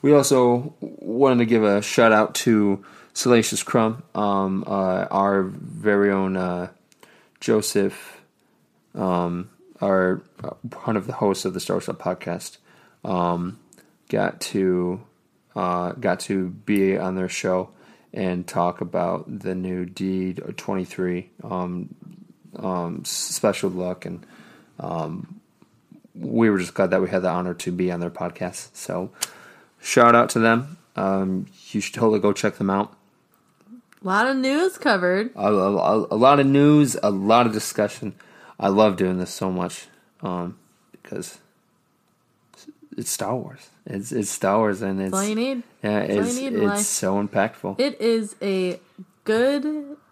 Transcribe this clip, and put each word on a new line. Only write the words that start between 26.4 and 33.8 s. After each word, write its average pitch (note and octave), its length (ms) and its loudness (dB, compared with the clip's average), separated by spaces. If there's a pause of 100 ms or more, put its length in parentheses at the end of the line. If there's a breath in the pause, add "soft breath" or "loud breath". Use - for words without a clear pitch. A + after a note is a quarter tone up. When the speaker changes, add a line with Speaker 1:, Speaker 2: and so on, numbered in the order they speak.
Speaker 1:
were G2+ 80 4
just F2+ 160 -4
glad F#2+ 160 0
that F#2 120 2
we F2+ 80 -2
had F#2 120 0
the F#2 80 0
honor F2+ 240 -2
to F2+ 180 -6
be F2+ 200 -2
on E2+ 80 -6
their F2 100 -4
podcast. F2+ 680 -10
So, F2+ 360 -8 (680 loud breath)
shout A#2+ 360 8
out A#2 160 6
to A#2+ 80 0
them. A#2+ 380 2 (180)
Um, F#2+ 500 -2 (240)
you G#2 120 -4
should - 120 -8
totally A2 260 2
go G2+ 140 2
check G#2 240 -2
them G2 140 0
out. G2+ 220 0 (800)
Speaker 2:
A - 360 -16